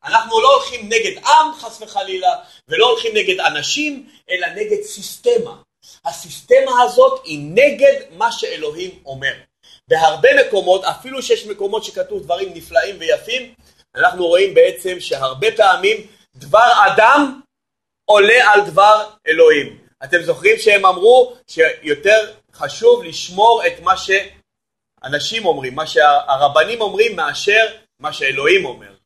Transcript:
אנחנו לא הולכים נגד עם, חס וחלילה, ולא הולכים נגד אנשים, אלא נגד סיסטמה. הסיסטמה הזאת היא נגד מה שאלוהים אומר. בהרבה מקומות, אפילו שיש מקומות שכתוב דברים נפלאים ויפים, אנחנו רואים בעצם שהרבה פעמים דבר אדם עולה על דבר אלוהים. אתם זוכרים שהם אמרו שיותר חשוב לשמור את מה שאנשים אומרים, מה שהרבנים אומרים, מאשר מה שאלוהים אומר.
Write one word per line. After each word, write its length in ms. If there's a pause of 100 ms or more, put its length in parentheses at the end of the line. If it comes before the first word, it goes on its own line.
אנחנו 380
לא 120
הולכים 360
נגד 280
עם, 420
חס 220
וחלילה, 540 (320)
ולא 220
הולכים 240
נגד 260
אנשים, 720 (200)
אלא 180
נגד 360
סיסטמה. 720 (500)
הסיסטמה 760
הזאת 440
היא 140 (140)
נגד 480 (100)
מה 200
שאלוהים 760
אומר. 280 (540)
בהרבה 420 (180)
מקומות, 360
אפילו 400
שיש 220
מקומות 380
שכתוב 400
דברים 300
נפלאים 460
ויפים, 540 (420)
אנחנו 320
רואים 260
בעצם 460
שהרבה 580
פעמים 500 (280)
דבר 340 (180)
אדם 540 (640)
עולה 460
על 140
דבר 440 (180)
אלוהים. 500 (260)
אתם 180
זוכרים 380
שהם 260
אמרו 500 (120)
שיותר 840 (200)
חשוב 500
לשמור 640
את 120
מה 180
שאנשים 1500
אומרים, 300
מה 120
שהרבנים 960
אומרים, 340
מאשר 500 (340)
מה 140
שאלוהים 520
אומר. 280 (120)